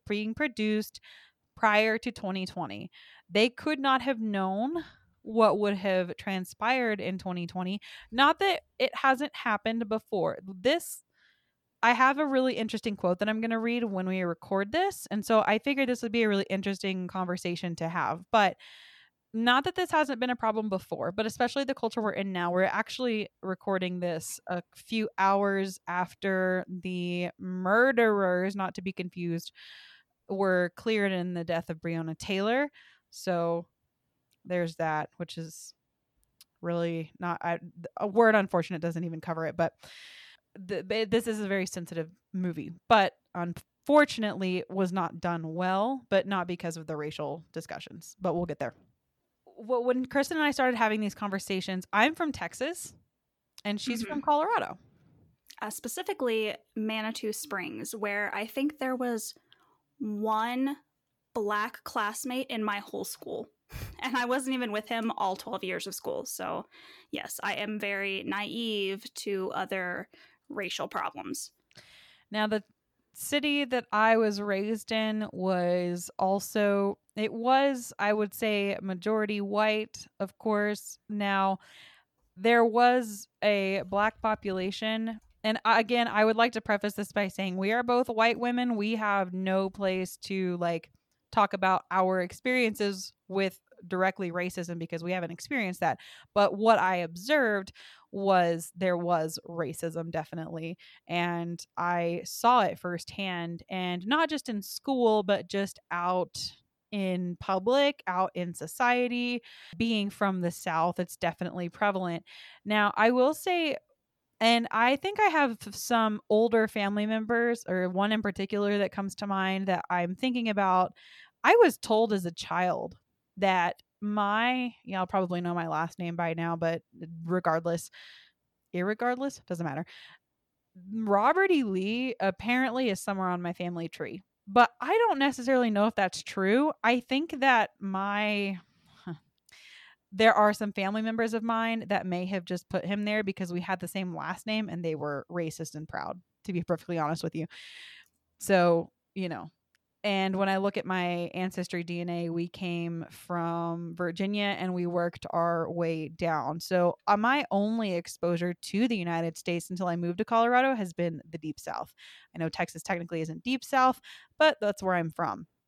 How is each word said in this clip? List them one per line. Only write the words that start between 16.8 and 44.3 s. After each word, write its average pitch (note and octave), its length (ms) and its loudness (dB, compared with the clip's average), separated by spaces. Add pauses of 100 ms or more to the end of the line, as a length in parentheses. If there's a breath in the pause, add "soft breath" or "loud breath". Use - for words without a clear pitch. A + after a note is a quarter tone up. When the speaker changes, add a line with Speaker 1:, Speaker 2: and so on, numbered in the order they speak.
Speaker 1:
conversation F3+ 680 -4
to E3 120 -4
have. E3 320 -2 (100)
But G#3 280 4 (760 loud breath)
not B3 300 2
that F4+ 120 -4
this F4+ 140 0
hasn't C#4+ 300 2
been B3 80 -2
a B3 80 -2
problem A3 320 -2
before, F#3 420 -4
but G#3 140 -2
especially A#3+ 400 0
the C4 100 -2
culture A3+ 280 -4
we're G#3+ 100 0
in G3 200 -4
now. F3 180 0
We're F3+ 140 4
actually A3 640 -2 (120)
recording F#3 580 -2
this F3 480 -4
a F3+ 160 -4 (140)
few A3 400 -2
hours G3 720 2
after F#3 800 0
the F3 680 -4
murderers, G3 1160 2
not F#3+ 200 -4
to F#3+ 80 -10
be F#3 100 -4
confused, F3 580 -6 (800 loud breath)
were F#3 480 2
cleared G#3 360 2
in F3+ 200 -2
the E3+ 120 -4
death E3+ 260 -2
of D#3+ 80 -6
Breonna E3 400 -4
Taylor. A3+ 500 0 (400 soft breath)
So E3+ 560 -2 (800)
there's F3 320 -2
that, D#3 400 -2
which - 220 -10
is - 340 -14 (880)
really E3+ 580 -4
not, F3 220 -4
I, E3+ 180 -2 (400)
a - 80 -2
word A3 280 6
unfortunate F#3 480 0
doesn't E3+ 220 -2
even E3 180 -6
cover D#3+ 240 -4
it, E3 100 -6
but E3 160 2 (840 loud breath)
the, G3 520 -4
this A3+ 160 2
is G#3+ 140 -2
a G3+ 80 -4
very F#3+ 160 0
sensitive E3+ 460 -8 (240)
movie, F3 380 -4 (140)
but G#3 280 6 (200)
unfortunately F#3+ 1200 2